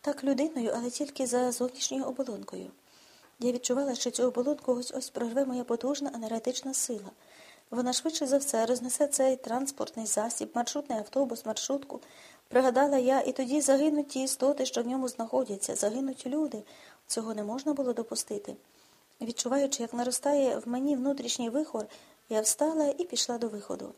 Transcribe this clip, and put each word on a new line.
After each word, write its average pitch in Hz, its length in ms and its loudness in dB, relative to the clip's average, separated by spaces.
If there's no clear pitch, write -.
Так, 285 240 -4
людиною, 269 520 2
але 240 140 -2
тільки 277 360 -2
за 247 260 2
зовнішньою 254 520 -2
оболонкою. 202 680 -6
Я 247 120 2
відчувала, 254 420 0
що - 160 -2
цю 240 140 0
оболонку 254 500 2
ось-ось 247 360 -6
прорве 240 340 0
моя 247 200 -2
потужна 277 500 0
енергетична 226 600 -4
сила. 202 360 -2
Вона 247 220 0
швидше 311 340 0
за 269 120 6
все 226 280 2
рознесе 247 400 0
цей 262 300 4
транспортний 233 720 -4
засіб, 220 480 -2
маршрутний 240 440 -2
автобус, 233 480 0
маршрутку. 269 540 -4
Пригадала 262 500 6
я, 254 220 6
і - 120 0
тоді 262 280 2
загинуть 285 480 4
ті 262 140 -2
істоти, 269 440 2
що - 160 -2
в 233 40 0
ньому 254 220 -2
знаходяться, 226 680 -2
загинуть 254 520 -2
люди. 269 360 -2
Цього 226 280 -4
не 208 100 -4
можна 262 280 -2
було 269 200 0
допустити. 226 640 -6
Відчуваючи, 254 600 -2
як 226 120 -8
наростає 254 640 2
в 220 100 -8
мені 269 280 0
внутрішній 247 540 -2
вихор, 240 360 -2
я 220 120 2
встала 294 580 2
і 359 60 0
пішла 240 340 -2
до 226 100 -2
виходу. 202 500 -8